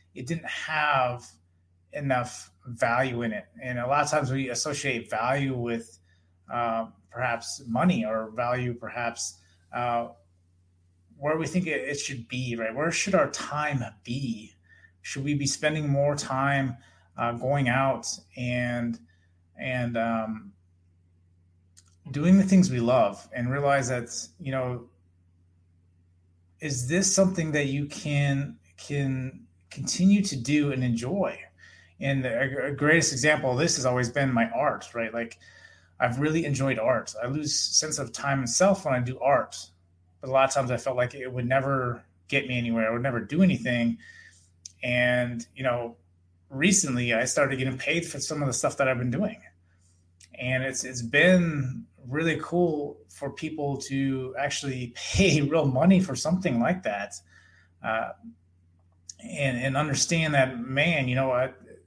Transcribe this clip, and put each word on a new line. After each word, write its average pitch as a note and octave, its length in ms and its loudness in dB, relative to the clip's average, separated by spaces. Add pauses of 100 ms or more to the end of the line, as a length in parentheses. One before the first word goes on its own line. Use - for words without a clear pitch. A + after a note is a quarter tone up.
(140)
it B2+ 140 -10
didn't E3 180 -6
have C#3+ 800 0 (640)
enough C3+ 600 -4 (140)
value A#2+ 560 0
in A2+ 100 -2
it. G2+ 140 -8 (140)
And B2 200 -6
a B2 80 -4
lot C#3+ 160 2
of C#3+ 60 -4
times C3+ 200 0
we C3 200 -2
associate B2 600 -4
value C3 460 -2
with, A#2 420 -6 (540)
uh, A2+ 340 -2 (240)
perhaps A#2+ 560 -4
money, B2 380 2
or A2 320 -4
value B2 380 -2
perhaps, A#2 640 -8 (340)
uh, A#2+ 360 -2 (1040)
where D3+ 200 0
we D#3+ 120 -2
think F3+ 180 0
it, C#3+ 140 -2
it C#3+ 180 -4
should B2+ 300 -8
be, B2+ 260 -6
right? A2+ 180 -4
Where D#3 200 -2
should F#3+ 240 0
our D3 140 4
time C#3+ 540 -4 (200)
be? A#2+ 480 -6 (480)
Should - 240 -8
we C#3+ 100 0
be C3+ 140 0
spending D3+ 400 0
more C#3+ 260 2
time, C3+ 640 0 (380)
uh, A#2+ 180 -2
going B2+ 360 0
out C3+ 380 0 (320)
and, A#2+ 600 -4 (600)
and, B2 400 -4
um, A2+ 540 -2 (1600)
doing E3+ 280 6
the G3 40 8
things F#3+ 280 6
we B2 100 0
love, A#2 540 4
and B2 160 -2
realize C#3 400 2
that, A#2+ 200 -4 (300)
you C#3 100 -8
know, B2 380 -4 (1700)
is B2+ 300 -4
this F#3 260 2
something F#3 380 4
that C#3+ 140 2
you C#3+ 180 -2
can, C#3+ 720 -2 (220)
can C3 680 -4 (220)
continue F#3+ 540 4
to C#3+ 140 -4
do C#3+ 360 2
and B2+ 100 -2
enjoy? B2+ 560 0 (600)
And C#3 240 0
a, B2+ 440 -2
a - 20 -4
greatest D3+ 420 4
example C#3 400 2
of B2 60 0
this E3 180 2
has B2+ 80 -2
always B2 240 2
been C3+ 240 0
my A#2 160 2
art, B2 460 -2
right? A2+ 180 -4
Like, A#2 240 -8 (640)
I've A#2+ 180 2
really D#3 280 0
enjoyed C3+ 320 0
art. A#2 440 0
I A#2+ 40 -4
lose D3 280 -4
sense - 440 0
of C3 140 -6
time C#3 260 -2
and B2 100 -2
self - 380 4
when C3+ 80 2
I B2 60 2
do B2 180 -4
art, B2+ 400 2 (640)
but C3 80 -8
a - 20 -4
lot C3 160 6
of - 60 -4
times B2+ 160 2
I A#2+ 80 0
felt B2+ 180 -4
like B2 180 0
it B2+ 160 -10
would B2 160 -4
never C3 560 0 (260)
get C3+ 200 0
me B2 80 -2
anywhere. A#2 320 0
I - 20 0
would A#2 120 -2
never B2 180 -2
do D#3+ 220 2
anything. A#2+ 560 2 (840)
And, B2 720 0
you C3 80 -10
know, A#2+ 360 -2 (500)
recently C3+ 640 2
I A#2+ 100 2
started C3+ 340 2
getting C3 200 -2
paid E3 280 -2
for C3+ 140 -10
some D3 220 -4
of C#3 40 0
the B2 60 0
stuff - 240 -2
that C#3 100 2
I've B2+ 120 2
been A#2+ 120 -2
doing. G3 300 -2 (1000)
And C3 240 -2
it's, C3 220 -4
it's B2+ 160 -6
been D3 840 4 (220)
really D#3 340 -2
cool D#3+ 560 -2 (100)
for C#3+ 220 -10
people D3+ 480 -6
to C3+ 600 -4
actually C3 540 -4
<laughs> - 20 -20
pay D#3 460 4
real C#3+ 240 2
money D#3 340 6
for C#3 160 0
something D3+ 460 0
like F3 220 0
that. G2+ 320 -6 (680)
Uh, A2+ 280 -2 (1120)
and, C3+ 340 -2
and C3 220 0
understand D3+ 560 0
that, C3 240 4
man, C3+ 500 2
you B2 60 0
know, C3 160 2
I, B2+ 220 2 (340)